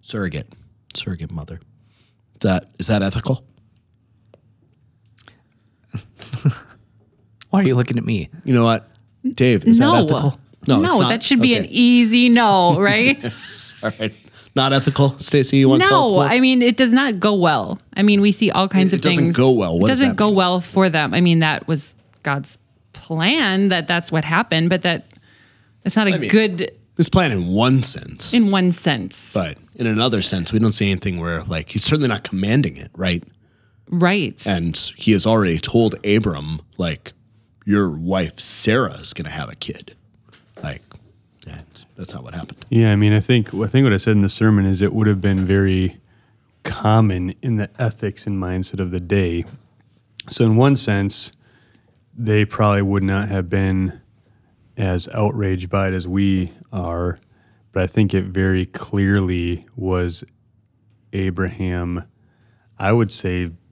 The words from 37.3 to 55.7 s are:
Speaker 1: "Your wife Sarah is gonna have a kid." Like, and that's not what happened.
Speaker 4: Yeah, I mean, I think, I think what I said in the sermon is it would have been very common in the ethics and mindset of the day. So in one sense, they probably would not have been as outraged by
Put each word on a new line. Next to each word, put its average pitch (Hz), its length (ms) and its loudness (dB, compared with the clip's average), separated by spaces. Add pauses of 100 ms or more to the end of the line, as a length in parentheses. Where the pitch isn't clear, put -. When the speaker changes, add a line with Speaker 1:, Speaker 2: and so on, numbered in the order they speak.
Speaker 1:
"Your 101 240 2
wife 82 500 -4
Sarah 110 600 -2
is - 140 -8
gonna 76 180 -10
have 71 180 -12
a 60 60 -18
kid." - 400 -14 (680)
Like, - 200 -10 (640)
and 80 180 -20 (320)
that's 90 160 -16
not 64 100 -16
what 62 120 -16
happened. - 340 -14
Speaker 4:
Yeah, 113 220 4
I 104 40 4
mean, 104 180 4
I 107 60 4
think, 117 340 0
I 104 140 -2
think 131 160 2
what 123 100 4
I 95 40 0
said 110 180 0
in 104 60 4
the 98 80 2
sermon 104 360 2
is 95 160 0
it 101 120 0
would 107 140 2
have 101 120 2
been 95 260 0
very 95 520 0 (680)
common 101 760 0
in 120 140 -2
the 104 140 -4 (120)
ethics 107 460 -6
and 98 140 -4
mindset 92 380 -4
of 90 120 -4
the 90 80 -4
day. 87 440 -2 (840)
So - 160 0
in 110 100 4
one 135 200 4
sense, 98 560 -2 (840)
they 107 300 0
probably 104 380 0
would 98 200 0
not 98 260 -2
have 92 200 -4
been 95 500 -2 (800)
as 90 380 -2
outraged 98 540 -2
by 98 180 -2